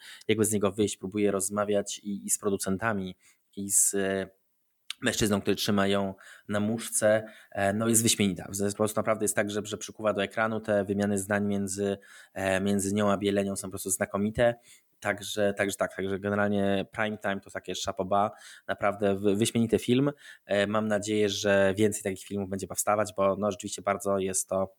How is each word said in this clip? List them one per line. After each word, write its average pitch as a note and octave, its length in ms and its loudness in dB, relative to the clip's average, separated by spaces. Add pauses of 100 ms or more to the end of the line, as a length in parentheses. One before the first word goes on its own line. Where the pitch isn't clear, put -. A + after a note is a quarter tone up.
(280)
jakby G#2+ 180 4
z G2+ 60 2
niego G2+ 200 2
wyjść, G2+ 260 0
próbuje G2+ 340 0
rozmawiać G2+ 680 -2
i, G2+ 260 -8
i G2+ 40 -6
z - 80 0
producentami, G2 800 -2 (400)
i G2+ 160 -6
z, - 220 4
e, G2 460 -2 (600)
mężczyzną, G#2 400 2
który G2 140 2
trzyma G2 320 2
ją G2 260 0 (340)
na G#2 120 -2
muszce, A2 640 2 (280)
e, G2 220 0
no A2+ 140 0
jest A#2 160 4
wyśmienita. G2+ 460 2
W G2 60 -8
związku G2+ 160 0
z - 20 -4
po - 40 -20
prostu G#2+ 220 0
naprawdę G#2 240 0
jest G2+ 120 0
tak, G#2 160 0
że, G#2 120 -2
że G#2+ 140 -8
przykuwa G#2 360 -4
do G2 100 0
ekranu, A2 360 -2
te G#2 240 2
wymiany G2+ 340 0
zdań G2+ 280 0
między, G2+ 520 -2 (360)
e, F#2+ 280 0
między G2+ 320 0
nią G#2 180 2
a F#2+ 60 2
Bielenią G2 380 0
są F#2+ 120 -8
po - 20 -12
prostu G2 200 -8
znakomite. A2 680 0 (440)
Także, G2+ 540 0
także G2+ 240 -2
tak, F#2+ 180 -2
także F#2+ 240 -4
generalnie G2+ 720 0
Prime G#2+ 260 -4
Time G2 220 -4
to - 120 -20
takie F#2 220 -8 (120)
chapeau G2 200 -4
bas, G2+ 260 2 (360)
naprawdę G2+ 520 0
wy-, G2+ 160 2
wyśmienity A2+ 440 2
film. C3 320 2 (340)
E, G2+ 220 0
mam G#2+ 200 0
nadzieję, G#2 420 2
że G2 480 2
więcej G#2 260 2
takich F#2+ 200 -6
filmów G2+ 260 -6
będzie F#2+ 180 -6
powstawać, G#2 500 0
bo G2 180 2
no, G2+ 160 -2
rzeczywiście G2 300 -8
bardzo G2 360 0
jest F#2+ 320 -2
to F#2+ 300 -2